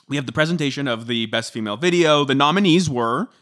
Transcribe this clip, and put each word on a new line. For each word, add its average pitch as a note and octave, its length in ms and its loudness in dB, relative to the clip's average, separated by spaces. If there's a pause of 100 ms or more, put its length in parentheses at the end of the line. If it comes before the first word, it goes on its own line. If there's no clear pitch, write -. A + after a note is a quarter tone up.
We C3+ 80 -6
have C#3+ 100 -4
the A#2 60 -8
presentation D3+ 560 -2
of A#2 200 -4
the A#2 180 -2
Best A2+ 280 -6
Female G#2+ 240 -6
Video. D#3 460 2
The C3+ 120 0
nominees E3 540 4
were B2 400 -2 (120)